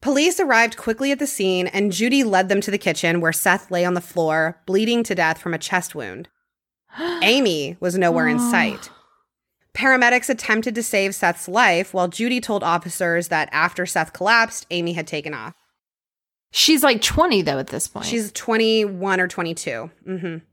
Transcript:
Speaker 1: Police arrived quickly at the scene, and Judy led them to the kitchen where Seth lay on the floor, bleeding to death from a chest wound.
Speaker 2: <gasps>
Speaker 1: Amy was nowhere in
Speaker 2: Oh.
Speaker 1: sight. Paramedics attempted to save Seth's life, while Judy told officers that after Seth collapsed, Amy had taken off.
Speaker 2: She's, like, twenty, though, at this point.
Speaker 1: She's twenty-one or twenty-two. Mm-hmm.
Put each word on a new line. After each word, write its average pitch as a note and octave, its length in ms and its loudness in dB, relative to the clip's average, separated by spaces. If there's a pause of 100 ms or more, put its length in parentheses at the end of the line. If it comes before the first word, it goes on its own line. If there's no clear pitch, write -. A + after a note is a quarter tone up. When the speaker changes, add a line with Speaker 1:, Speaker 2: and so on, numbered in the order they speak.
Speaker 1:
Police D4 360 2
arrived A#3 380 2
quickly A#3 340 -2
at C#4 80 0
the D4 80 -2
scene, F#3 420 0
and G3+ 220 0
Judy A#3+ 320 2
led F#3+ 280 2
them G3 100 2
to G3+ 100 -4
the G3 80 -2
kitchen E3+ 440 0
where D#3+ 100 2
Seth - 380 0
lay F3 160 0
on F3+ 80 0
the F3+ 80 -2
floor, D#3+ 640 0
bleeding A3 380 2
to G#3+ 100 -4
death E3 240 0
from E3+ 160 -6
a D#3+ 40 -4
chest F3+ 360 -4
wound. A#2 340 -12 (400)
Speaker 2:
<gasps> - 300 -20 (240)
Speaker 1:
Amy F3+ 580 2
was F3+ 160 -2
nowhere F3 320 2
in A#3+ 100 2
Speaker 2:
Oh. A#3+ 120 0
Speaker 1:
sight. - 400 0 (840)
Paramedics B3 540 4
attempted A3+ 460 -2
to A#3 80 -4
save G3 320 0
Seth's - 340 -2
life, F#3+ 460 2
while F3+ 140 2
Judy B3 320 -2
told G#3 220 -2
officers E3+ 680 -2
that D#3 240 -2
after E3+ 340 0
Seth D#3+ 260 -2
collapsed, A3+ 580 0
Amy F3 240 -4
had D#3+ 120 -8
taken D3+ 280 -8
off. A#2+ 200 -12 (960)
Speaker 2:
She's, D4+ 320 4
like, A#3+ 200 4
twenty, D4 400 2
though, C#3+ 160 0
at C3+ 80 -6
this - 220 -6
point. - 180 -12
Speaker 1:
She's A3 260 -4
twenty-one G#3 880 0
or F3+ 80 0
twenty-two. E3 600 -6 (160)
Mm-hmm. F3 300 -8 (160)